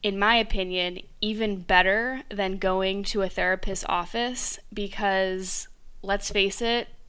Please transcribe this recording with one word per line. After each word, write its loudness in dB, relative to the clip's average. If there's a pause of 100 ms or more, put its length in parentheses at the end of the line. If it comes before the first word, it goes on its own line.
in 0
my 6
opinion, 0 (200)
even -2
better 4
than -2
going 0
to 0
a 0
therapist's 0
office -2 (160)
because, 0 (340)
let's -2
face 0
it 0 (220)